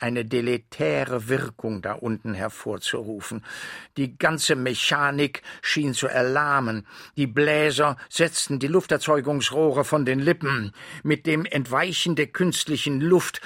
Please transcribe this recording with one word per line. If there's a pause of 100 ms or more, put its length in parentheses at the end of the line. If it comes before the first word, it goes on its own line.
eine
deletäre
Wirkung
da
unten
hervorzurufen. (520)
Die
ganze
Mechanik (200)
schien
zu
erlahmen. (320)
Die
Bläser (120)
setzten
die
Lufterzeugungsrohre
von
den
Lippen. (320)
Mit
dem
Entweichen
der
künstlichen
Luft